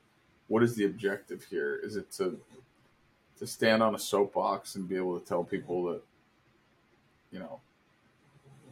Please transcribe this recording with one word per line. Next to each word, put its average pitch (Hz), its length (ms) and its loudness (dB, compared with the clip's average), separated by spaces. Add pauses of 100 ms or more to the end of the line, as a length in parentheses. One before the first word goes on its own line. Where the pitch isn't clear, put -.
(480)
what 113 140 4
is 120 140 4
the 104 100 2
objective 98 600 -2
here? 71 360 -4
Is 104 140 -8
it 95 180 -8
to, 92 260 -2 (1000)
to 127 80 -10
stand 110 340 4
on 110 140 4
a 98 40 -6
soapbox 98 760 0
and 95 120 -6
be 92 100 -4
able 90 220 -2
to - 60 -18
tell 87 180 0
people 90 420 -4
that, 85 160 -4 (1300)
you 92 80 -12
know, - 200 -14 (1120)